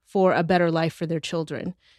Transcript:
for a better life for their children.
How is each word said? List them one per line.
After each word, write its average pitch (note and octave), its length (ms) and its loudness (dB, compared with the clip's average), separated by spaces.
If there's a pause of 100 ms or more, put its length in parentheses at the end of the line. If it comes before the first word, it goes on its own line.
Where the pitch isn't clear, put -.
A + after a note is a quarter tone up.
for F#3 300 2
a F3 100 2
better F3 280 2
life E3 220 0
for F3 120 -8
their E3 140 -4
children. E3 560 -8 (240)